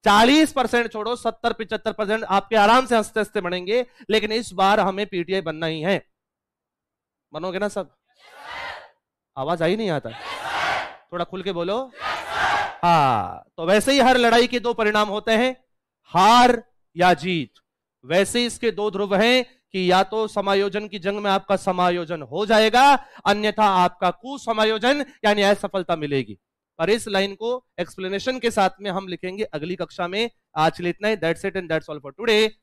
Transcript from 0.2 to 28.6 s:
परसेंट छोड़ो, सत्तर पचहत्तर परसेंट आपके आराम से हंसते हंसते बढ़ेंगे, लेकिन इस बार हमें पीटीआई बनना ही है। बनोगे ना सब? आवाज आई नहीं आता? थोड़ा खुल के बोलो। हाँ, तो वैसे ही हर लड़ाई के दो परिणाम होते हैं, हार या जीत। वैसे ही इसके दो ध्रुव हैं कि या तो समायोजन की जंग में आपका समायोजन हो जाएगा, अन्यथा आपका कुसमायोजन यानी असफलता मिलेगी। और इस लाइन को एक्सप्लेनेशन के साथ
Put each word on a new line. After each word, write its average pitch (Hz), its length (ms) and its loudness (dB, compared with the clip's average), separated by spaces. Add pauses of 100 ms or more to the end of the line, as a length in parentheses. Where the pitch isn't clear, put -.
परसेंट 240 400 -2
छोड़ो, 220 240 -6
सत्तर 226 360 -4
पचहत्तर 220 400 -6
परसेंट 214 320 -4
आपके 196 320 2
आराम 226 300 6
से 233 100 2
हंसते 214 240 -2
हंसते 208 200 -2
बढ़ेंगे, 180 440 -4 (260)
लेकिन 208 220 0
इस 220 200 -4
बार 196 280 2
हमें 190 260 -2
पीटीआई 185 340 -4
बनना 160 260 -8
ही 160 140 -4
है। 175 220 -2 (1300)
बनोगे 175 260 -8
ना 202 100 -2
सब? 196 260 -10 (1400)
आवाज 160 260 -4
आई 175 140 0
नहीं 220 140 -4
आता? 139 200 -4 (1040)
थोड़ा 175 120 -6
खुल 185 180 -12
के 190 100 -6
बोलो। 175 260 -4 (160)
हाँ, - 1500 -2 (120)
तो 160 100 -6
वैसे 208 260 2
ही 277 60 4
हर 254 180 6
लड़ाई 240 300 4
के 247 140 -4
दो 233 140 -2
परिणाम 214 340 0
होते 208 240 -4
हैं, 247 240 0 (560)
हार 233 500 6 (340)
या 175 180 4
जीत। 165 460 -6 (440)
वैसे 185 360 0
ही 240 60 0
इसके 233 240 -2
दो 202 200 -4
ध्रुव 196 240 -4
हैं 240 300 4
कि - 460 -4
या 185 120 6
तो 220 260 -2
समायोजन 202 600 -2
की 196 100 -12
जंग 196 200 -4
में 208 120 -2
आपका 196 260 0
समायोजन 175 680 -2
हो 143 240 -6
जाएगा, 220 460 6 (340)
अन्यथा 208 380 0
आपका 180 460 2
कुसमायोजन 226 960 -2 (200)
यानी 208 180 4
असफलता 196 540 0
मिलेगी। 139 420 -6 (400)
और 165 120 0
इस 220 180 0
लाइन 196 260 -2
को 226 160 -6 (300)
एक्सप्लेनेशन 196 580 -6
के 233 120 -2
साथ 190 200 2 (100)